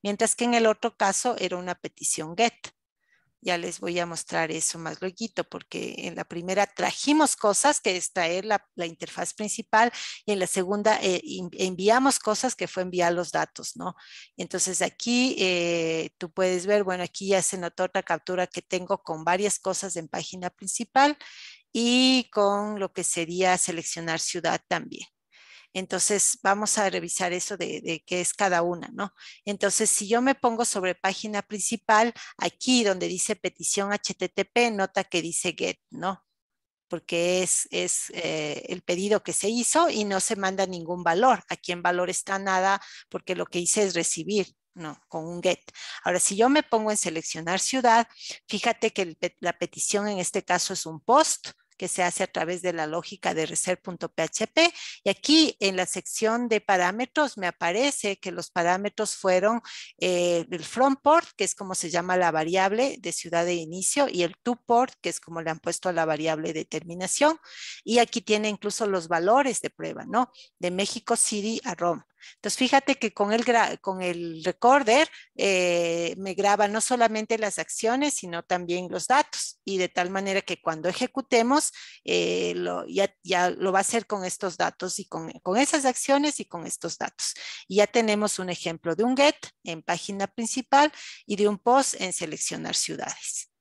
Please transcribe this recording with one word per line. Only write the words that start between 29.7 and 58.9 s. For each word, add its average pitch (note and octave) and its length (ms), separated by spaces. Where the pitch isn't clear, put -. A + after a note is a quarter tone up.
si G#3 180
yo A#3 140
me C4 120
pongo A#3 300
sobre F#3 320
página G3+ 460
principal, A3 720
aquí A#3+ 480
donde F3+ 240
dice F#3 260
petición G3 560
H G#3 220
T F#3 160
T G3 160
P, A#3+ 260
nota G3 320
que F3 180
dice E3 320
GET, F3+ 240
¿no? F#3 360
Porque F3 560
es, - 280
es, - 400
eh, D#3 580
el F3+ 140
pedido G3 380
que E3 120
se - 160
hizo C4 400
y A3 160
no F#3+ 160
se G#3+ 160
manda F#3+ 280
ningún F3 380
valor. F#3+ 460
Aquí F3+ 240
en F3 80
valor F3+ 280
está F#3+ 300
nada G3 420
porque F#3 260
lo F3 100
que - 140
hice F#3+ 240
es F#3 120
recibir, E3+ 600
¿no? D#3 340
Con E3 180
un F3 160
get. F3+ 160
Ahora, F3+ 160
si G3+ 160
yo A3+ 100
me C#4+ 160
pongo G#3+ 260
en G#3+ 60
seleccionar E3 640
ciudad, A#3 480
fíjate A3 460
que G3 80
el E3 160
pe-, - 240
la F3 100
petición G3+ 560
en G3+ 120
este F3+ 220
caso F3+ 300
es - 140
un D#3+ 160
post, - 480
que F#3 120
se F#3 140
hace F3 200
a F#3 40
través E3+ 340
de F3+ 100
la D#3+ 160
lógica F3 460
de D#3+ 120
reserve E3+ 360
punto F3+ 260
P - 140
H D#3+ 260
P. E4+ 260
Y G3+ 60
aquí D4+ 500
en G3 160
la F3+ 100
sección A3+ 640
de G#3+ 140
parámetros G#3 760
me F#3 100
aparece G3 680
que F#3 140
los F3 180
parámetros F#3+ 680